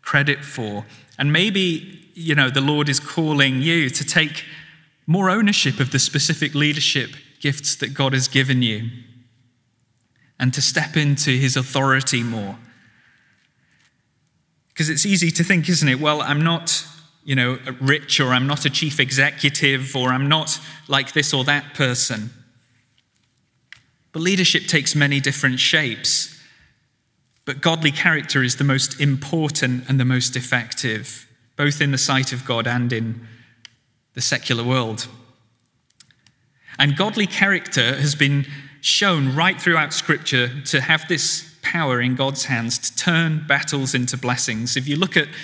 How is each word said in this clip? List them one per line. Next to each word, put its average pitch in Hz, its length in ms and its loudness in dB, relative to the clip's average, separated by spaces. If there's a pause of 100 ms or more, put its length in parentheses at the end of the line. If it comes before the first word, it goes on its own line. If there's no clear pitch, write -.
credit 143 440 0
for. 104 400 -8 (320)
And 143 160 2
maybe, 185 800 0
you 160 220 -2
know, 139 140 4
the 135 120 0
Lord 147 260 2
is 139 140 0
calling 143 600 0
you 160 280 2
to 127 160 -4
take - 400 0 (600)
more 185 240 2
ownership 202 520 2
of 127 100 0
the 135 80 0
specific 147 560 -2
leadership 147 540 0 (320)
gifts - 340 -2
that 139 180 -6
God 135 200 0
has 127 160 0
given 131 320 2
you 113 280 -2 (1500)
and 127 140 2
to 143 80 -4
step - 340 0
into 147 360 2
his 131 260 2
authority 131 680 2
more. 107 340 -6 (2250)
'Cause 156 140 -2
it's 156 180 0
easy 170 260 2
to 165 120 0
think, 165 240 2
isn't 151 220 2
it? 131 100 2
"Well, 151 220 0
I'm 143 200 0
not, 165 440 0 (400)
you 139 100 -2
know, 127 240 2 (220)
rich, 139 400 2
or 127 120 2
I'm 127 140 2
not 147 160 -2
a 151 60 0
chief 147 320 0
executive, 135 960 0
or 127 160 2
I'm 139 160 0
not 156 320 0 (260)
like 135 240 0
this 151 220 2
or 135 100 0
that 143 300 0
person." 123 560 -2 (1800)
But 160 100 -8
leadership 180 460 2
takes - 260 2
many 143 260 4
different 135 400 0
shapes. - 760 0 (1120)
But 135 160 -8
godly 160 300 2
character 147 520 0
is 123 140 0
the 143 60 0
most 139 380 0
important 143 880 0
and 135 100 2
the 123 60 2
most 127 300 0
effective, 120 920 -4 (300)
both 147 260 0
in 143 80 2
the 135 80 0
sight 131 340 0
of 127 140 -8
God 117 220 -2
and 120 260 0
in 113 340 -6 (840)
the 131 80 -8
secular 120 420 -2
world. 120 440 -2 (1700)
And 143 180 2
godly 208 300 0
character 139 720 0
has 143 140 0
been 143 320 2 (360)
shown 156 520 2
right 170 260 0
throughout 156 360 0
Scripture 131 720 -2
to 139 160 0
have 156 260 0
this - 380 -2 (180)
power 139 360 0
in 127 140 0
God's 139 320 -2
hands 117 320 -2
to - 180 -4
turn 160 520 0
battles 139 480 0
into 123 200 0
blessings. 123 600 -2
If 135 100 -4
you 143 80 -2
look 180 220 -2
at 147 100 2 (160)